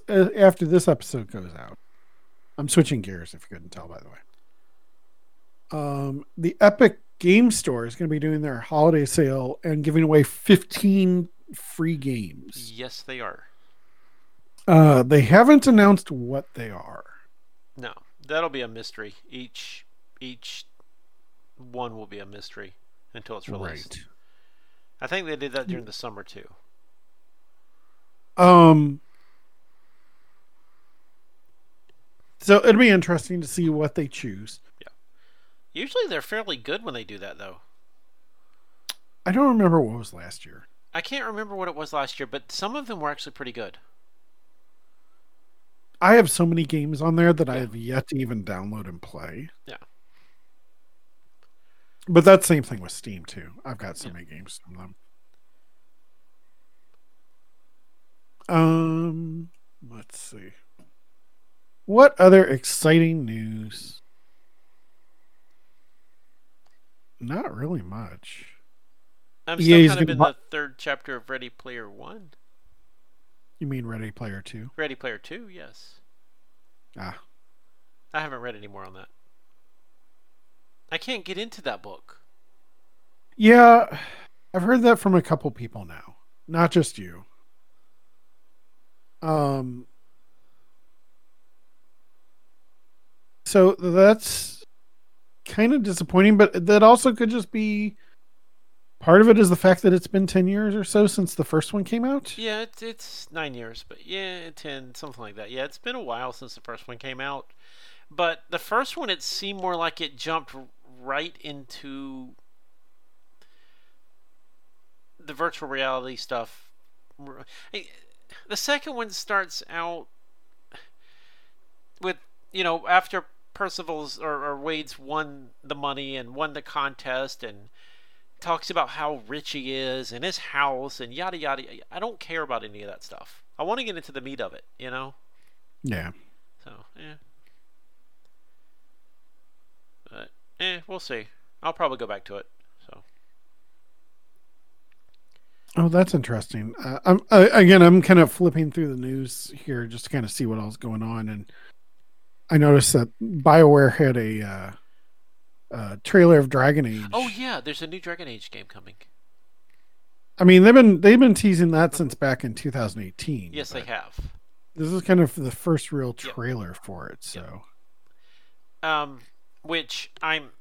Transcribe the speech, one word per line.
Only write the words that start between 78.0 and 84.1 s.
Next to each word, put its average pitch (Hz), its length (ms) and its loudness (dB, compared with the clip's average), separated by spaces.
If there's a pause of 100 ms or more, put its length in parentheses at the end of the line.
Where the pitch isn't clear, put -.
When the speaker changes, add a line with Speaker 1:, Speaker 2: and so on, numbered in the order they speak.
Speaker 2:
I 151 80 -6
haven't 139 200 -12
read 120 160 -14
any 104 120 -20
more 98 160 -18
on 95 80 -20
that. 95 160 -20 (1800)
I 165 60 -6
can't 226 260 -12
get 185 140 -14
into 214 240 -14
that 110 200 -10
book. - 380 -20 (1160)
Speaker 1:
Yeah, 233 600 8 (540)